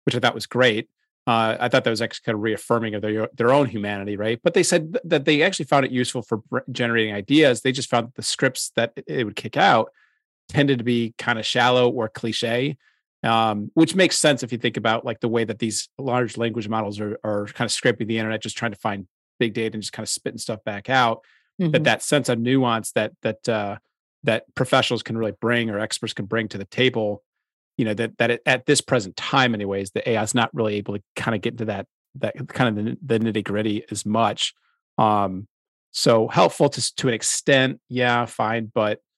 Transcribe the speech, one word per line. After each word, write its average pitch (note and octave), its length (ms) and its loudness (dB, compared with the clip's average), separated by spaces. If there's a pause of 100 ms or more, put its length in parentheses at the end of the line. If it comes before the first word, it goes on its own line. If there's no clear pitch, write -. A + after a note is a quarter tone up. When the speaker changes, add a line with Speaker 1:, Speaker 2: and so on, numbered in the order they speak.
Speaker 1:
which - 100 0
I A#2+ 40 -2
thought A#2+ 160 0
was A2+ 120 -10
great. A#2+ 440 0 (360)
Uh, A2+ 320 4
I B2 120 0
thought B2+ 140 4
that A#2+ 60 0
was A2 120 -2
actually - 240 -6
kind A#2 100 0
of G#2 60 -6
reaffirming A2+ 520 -2
of G#2 80 -6
their, G#2+ 320 -2
their A#2+ 160 4
own C#3 180 6
humanity, G2+ 500 -4
right? G2+ 240 -2
But F3 100 2
they F#3 100 6
said E3 300 0
th-, A3+ 120 -4
that D3+ 200 0
they D3 180 4
actually F#3 220 0
found C#3 220 4
it - 60 -4
useful B2 280 -2
for A2+ 180 -4
br-, A#2+ 200 -6 (120)
generating A#2 440 0
ideas. C3 480 4
They C3 100 2
just C3 160 -6
found B2 200 0
that B2+ 80 -20
the C3+ 60 -10
scripts - 540 -2
that A#2 200 0
it, C3 100 -14
it C#3+ 180 -2
would G#2 120 -8
kick - 200 -8
out C#3+ 360 4 (580)
tended C#3+ 280 2
to A2+ 60 -6
be A#2 320 0
kinda A2+ 260 -2
shallow B2 460 4
or A#2 220 -2
cliche, A#2+ 680 -2 (460)
um, A2+ 500 2
which D#3+ 220 4
makes F#3 240 4
sense D3 240 4
if A#2+ 100 -8
you A#2+ 60 -2
think A#2 180 -2
about, A2+ 300 0
like, A#2 140 -6
the A#2+ 80 0
way A2+ 160 0
that G#2+ 140 -6
these A2 300 -4 (100)
large B2 380 -2
language A2+ 320 -4
models G#2 320 -4
are, G#2 240 -6
are G#2 220 -2
kinda A2 240 -4
scraping A#2 380 -2
the A2+ 100 -2
internet, A2 240 -4
just - 160 -8
trying A#2 140 -4
to G2+ 60 -16
find G2 280 -6 (320)
big A#2 160 0
data A2+ 200 -4
and G#2+ 80 -8
just - 120 -10
kinda G#2+ 120 -10
spitting - 320 -8
stuff A2 260 -8
back G#2 260 -8
out. A#2+ 320 2 (380)
But E3+ 120 0
Speaker 2:
Mm-hmm. D#3+ 100 2
Speaker 1:
that A#2+ 220 2
sense D3 240 2
of A#2+ 100 0
nuance A#2+ 540 0
that, G#2+ 300 -2
that, - 260 -4
uh, G2+ 300 -2 (440)
that A2 220 0 (100)
professionals B2+ 480 2
can A2+ 160 -6
really G#2+ 220 -2
bring A#2 300 0
or G#2 100 -2
experts A2 320 -6
can G#2+ 140 -8
bring A2 240 -2
to - 60 -10
the G2 80 -8
table, A#2 600 0 (520)
you B2 80 0
know, G#2+ 100 0
that, A2+ 240 -4
that A#2 120 2
it, A#2+ 160 -2
at B2+ 200 0
this C#3+ 140 4
present G2+ 360 -2
time, B2+ 380 2
anyways, G2 360 -4
the - 180 -4
A A#2 80 2
I G#2 60 0
is A2 140 -2
not A#2 180 0
really G#2+ 220 -2
able G2+ 200 -6
to G2 60 -10 (140)
kinda A2+ 220 -2
get A#2 160 -4
into A#2 100 -8
that, G2+ 240 -6 (260)
that C3 320 -6
kind A2+ 320 0
of G#2 60 -2
the, B2 200 -4
the A2+ 140 2
nitty G#2+ 240 -2
gritty G#2 480 -2
as G#2 160 -8
much. G#2+ 480 0 (440)
Um, G2+ 500 2 (420)
so A#2 380 4
helpful E3 400 4
to - 100 -8
s-, - 140 -4
to - 160 -2
an A#2 60 2
extent, C3 760 2
yeah, A#2+ 380 2
fine, A2 460 -4
but, G#2+ 300 0 (160)